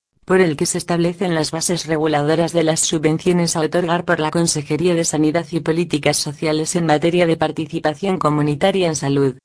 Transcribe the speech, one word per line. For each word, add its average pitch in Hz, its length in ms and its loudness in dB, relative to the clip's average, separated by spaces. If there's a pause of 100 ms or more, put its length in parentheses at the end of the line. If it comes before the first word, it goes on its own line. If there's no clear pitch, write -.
(240)
por 185 160 4
el 160 160 2
que 170 100 -2
se 180 120 -2
establecen 170 560 -2
las 151 160 0
bases 165 360 -4
reguladoras 156 680 0
de 170 100 2
las 160 180 0
subvenciones 165 760 0
a 165 40 0
otorgar 170 440 0
por 170 160 0
la 156 100 -2
Consejería 160 640 0
de 165 100 0
Sanidad 156 460 0
y 165 100 -4
Políticas 160 580 0
Sociales 156 580 -4
en 170 100 0
materia 165 400 2
de 165 100 2
participación 160 840 -2
comunitaria 151 680 2
en 156 80 -2
salud. 139 480 0